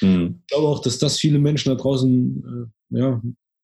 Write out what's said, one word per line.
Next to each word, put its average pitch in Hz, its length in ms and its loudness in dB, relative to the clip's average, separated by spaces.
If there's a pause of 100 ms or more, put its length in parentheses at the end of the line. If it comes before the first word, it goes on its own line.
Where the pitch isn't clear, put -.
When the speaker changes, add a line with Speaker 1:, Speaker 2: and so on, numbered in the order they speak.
Speaker 1:
Mhm. 92 400 2
Speaker 2:
Ich - 60 -20
glaube 151 200 0
auch, 143 140 -2
dass 120 160 -2
das 143 200 0
viele 147 200 2
Menschen 143 320 0
da 131 60 0
draußen, 127 960 -2 (220)
äh, 120 60 -4
ja, 123 240 -2 (420)